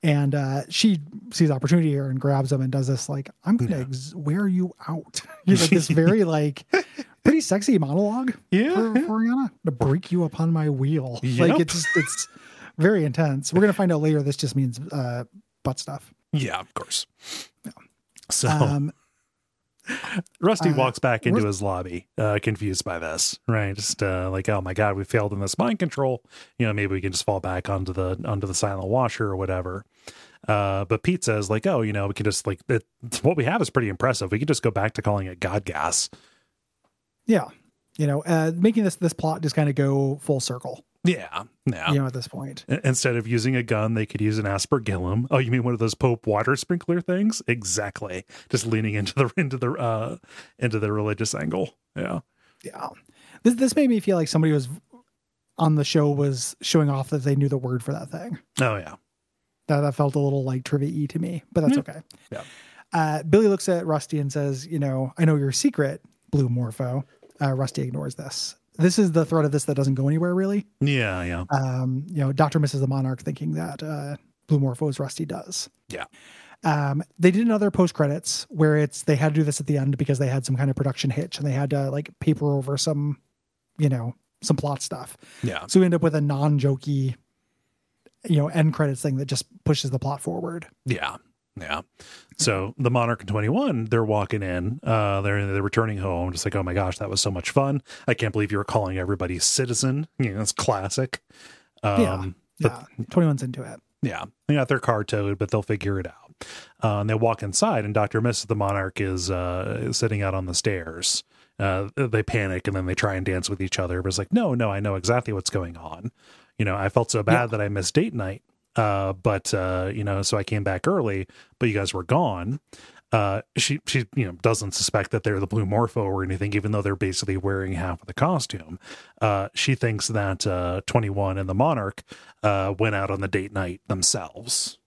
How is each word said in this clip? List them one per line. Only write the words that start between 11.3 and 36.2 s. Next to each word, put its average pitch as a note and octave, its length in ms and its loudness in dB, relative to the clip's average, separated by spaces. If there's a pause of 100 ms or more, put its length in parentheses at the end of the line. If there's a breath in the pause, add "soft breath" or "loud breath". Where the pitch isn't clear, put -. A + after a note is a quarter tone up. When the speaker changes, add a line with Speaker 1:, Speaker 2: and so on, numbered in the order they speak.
Speaker 1:
Like, F#3+ 120 6
it's, E3 340 -2
it's - 320 0 (500 loud breath)
very E3+ 280 4
intense. C#3 480 0
We're F3+ 80 6
gonna G#3 100 6
find F#3 220 2
out D3+ 80 2
later D3+ 200 4
this C#3 140 0
just C3+ 220 -4
means, B2 200 0 (140)
uh, B2 320 -4 (400)
butt C3 160 -2
stuff. - 340 -14 (200)
Speaker 2:
Yeah, C3 260 -2
of - 140 -14
course. - 320 -6 (600 loud breath)
Speaker 1:
Yeah. - 60 -12 (580)
Speaker 2:
So - 200 0
Speaker 1:
Um, C#3+ 420 2 (1500 loud breath)
Speaker 2:
Rusty E3+ 300 2
Speaker 1:
uh, D3 60 4
Speaker 2:
walks B2+ 240 2
back A#2+ 280 2
into A#2+ 140 4
Speaker 1:
Rus- G#2 160 0
Speaker 2:
his F#2+ 40 -4
lobby, F#2 460 -4 (100)
uh, G#2 240 0
confused G2+ 440 -2
by E2+ 140 -6
this, E2 380 -4 (120)
right? G#2 260 0
Just, - 260 -4
uh, F#2 300 0
like, F#2+ 160 -2
"Oh G2+ 140 0
my F#2 120 -6
God, G#2 220 2
we G2 80 -4
failed G#2 300 0
in G2 80 -4
this G2 160 -4
mind A3+ 220 2
control. C3+ 440 -2 (340 loud breath)
You A#2+ 80 2
know, G#2+ 80 0
maybe G2+ 200 0
we F#2 80 -2
can F#2+ 100 -2
just - 140 -4
fall G2 160 0
back F#2 280 -4
onto F#2+ 220 -2
the, F#2 340 -2
onto G2+ 220 -2
the F#2+ 80 -6
silent G2 320 -2
washer A#2 400 0
or F#2+ 80 -2
whatever." F#2 480 -4 (640 loud breath)
Uh, G2+ 380 0
but G#2 180 -2
Pete F3+ 200 0
says, G#2 260 0
like, A2 180 0
"Oh, D3+ 140 2
you G#2+ 120 0
know, G2+ 140 -2
we G2+ 60 -4
can G#2+ 100 -6
just, G#2 240 0
like, G2 220 -4
it, A#2+ 160 0 (380)
what D#3+ 120 4
we D3 80 0
have F#3 180 2
is - 80 -2
pretty A#2 200 0
impressive. G2+ 420 0
We G#2+ 80 0
can D3 80 -2
just D3 160 0
go A#2 80 2
back G2+ 220 0
to - 80 -6
calling G2+ 260 0
it F2+ 140 -12
God G2 240 -2
gas." - 440 -2 (1160 soft breath)